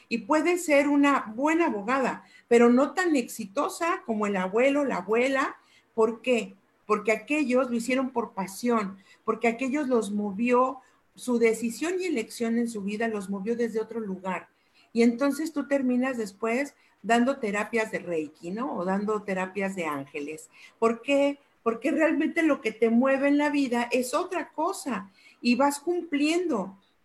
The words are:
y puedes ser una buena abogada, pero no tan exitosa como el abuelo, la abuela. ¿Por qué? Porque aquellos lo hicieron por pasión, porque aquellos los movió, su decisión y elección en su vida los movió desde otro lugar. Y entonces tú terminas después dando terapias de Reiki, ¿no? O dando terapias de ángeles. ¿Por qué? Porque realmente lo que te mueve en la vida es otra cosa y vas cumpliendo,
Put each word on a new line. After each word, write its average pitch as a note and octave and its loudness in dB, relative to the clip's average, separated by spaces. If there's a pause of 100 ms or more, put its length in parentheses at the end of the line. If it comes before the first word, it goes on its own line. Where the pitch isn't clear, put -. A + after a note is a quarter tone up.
y A#3 -2
puedes D#4 2
ser C#4+ 4
una C#4+ 2
buena D#4+ 2
abogada, A3 -2 (240)
pero A#3 8
no C#4 4
tan F4+ 0
exitosa E4 -2
como G#3 -2
el G3+ 0
abuelo, B3 2
la G#3+ -2
abuela. B3+ 0 (380)
¿Por A3+ 0
qué? A3 -2 (320)
Porque G#3 0
aquellos B3 0
lo A#3+ -2
hicieron B3+ -2
por A3 -6
pasión, G3+ -4 (260)
porque A3+ 0
aquellos B3+ -2
los A3 0
movió, A#3+ 0 (340)
su A#3+ -2
decisión A#3 0
y F#4 -4
elección A#3 -2
en A#3 0
su G#3+ -8
vida G#3+ -4
los G3+ -6
movió G3+ -4
desde A3+ -2
otro A3 -8
lugar. F#3 -8 (440)
Y A#3 4
entonces C#4 0
tú C#4+ -6
terminas B3+ 0
después A3+ -4 (280)
dando A#3 2
terapias G#3+ -2
de F3 -6
Reiki, E3+ -6
¿no? A#3+ -6
O F3+ -4
dando G3+ -2
terapias F#3+ -4
de E3+ -4
ángeles. D3 -8 (300)
¿Por A3+ 0
qué? C#4+ 2 (240)
Porque A#3+ -2
realmente D#4 2
lo C#4+ 2
que G#3+ -4
te A3+ 2
mueve C4+ 4
en C#4+ 4
la D4 2
vida B3 0
es B3 -2
otra F4 -4
cosa D4 -4 (300)
y A#3+ 2
vas C#4+ 2
cumpliendo, D#4+ -2 (260)